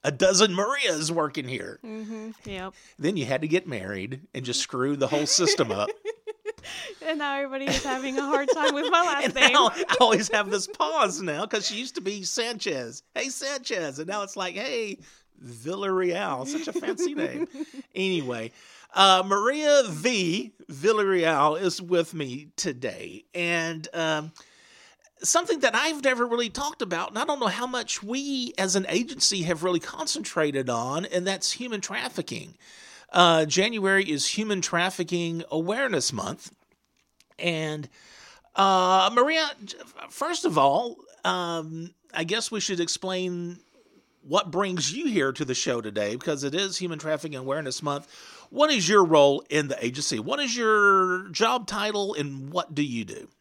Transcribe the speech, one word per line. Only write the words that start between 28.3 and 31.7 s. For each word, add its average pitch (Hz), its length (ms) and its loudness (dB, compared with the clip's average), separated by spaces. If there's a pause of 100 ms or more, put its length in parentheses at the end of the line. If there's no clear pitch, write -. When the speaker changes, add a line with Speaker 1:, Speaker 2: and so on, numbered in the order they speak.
Speaker 1:
as 190 160 2
an 196 140 2
agency 208 540 2
have 160 200 0
really 175 180 2
concentrated 147 880 -2
on, 127 360 -2
and 180 200 -2
that's 190 280 -2
human 233 280 -6